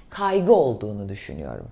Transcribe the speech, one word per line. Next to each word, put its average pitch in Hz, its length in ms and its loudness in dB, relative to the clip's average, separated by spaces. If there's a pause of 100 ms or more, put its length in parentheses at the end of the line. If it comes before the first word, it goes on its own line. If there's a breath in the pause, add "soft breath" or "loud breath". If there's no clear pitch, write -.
kaygı 196 440 4
olduğunu 107 560 0
düşünüyorum. 69 640 -10